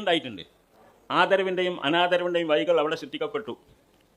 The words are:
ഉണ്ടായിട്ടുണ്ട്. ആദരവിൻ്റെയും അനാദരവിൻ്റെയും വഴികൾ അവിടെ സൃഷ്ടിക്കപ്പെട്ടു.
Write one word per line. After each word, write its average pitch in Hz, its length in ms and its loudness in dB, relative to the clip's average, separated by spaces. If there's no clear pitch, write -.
ഉണ്ടായിട്ടുണ്ട്. 143 420 -2
ആദരവിൻ്റെയും 180 640 2
അനാദരവിൻ്റെയും 175 640 2
വഴികൾ 165 300 2
അവിടെ 156 200 -2
സൃഷ്ടിക്കപ്പെട്ടു. 147 520 -6